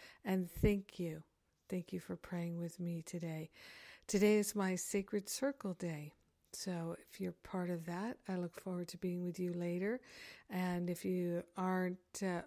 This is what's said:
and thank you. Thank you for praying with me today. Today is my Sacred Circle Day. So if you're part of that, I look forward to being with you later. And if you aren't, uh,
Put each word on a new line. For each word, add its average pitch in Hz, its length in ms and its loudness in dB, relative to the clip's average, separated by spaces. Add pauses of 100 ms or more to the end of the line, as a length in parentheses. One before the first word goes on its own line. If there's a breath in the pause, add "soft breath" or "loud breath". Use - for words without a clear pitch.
(260 loud breath)
and 185 240 2
thank 202 480 2
you. 160 260 -4 (460)
Thank 185 240 -2
you 175 60 -4
for 180 160 -6
praying 170 420 -4
with 170 220 -6
me 170 260 -2
today. 160 460 -6 (560 loud breath)
Today 208 300 8
is 208 180 2
my 190 200 4
Sacred 196 540 0
Circle 269 460 0
Day. 151 380 -4 (380)
So 170 460 -2 (120)
if - 120 -12
you're 180 220 -2
part 180 260 -2
of 170 160 -2
that, 185 320 -2 (100)
I 190 80 0
look 175 240 -2
forward 180 300 -2
to 175 80 -10
being 180 260 0
with 175 160 -2
you 175 140 2
later. 180 480 0 (480 loud breath)
And 180 400 0
if 175 160 -2
you 175 380 2 (120)
aren't, 185 680 0
uh, 180 260 2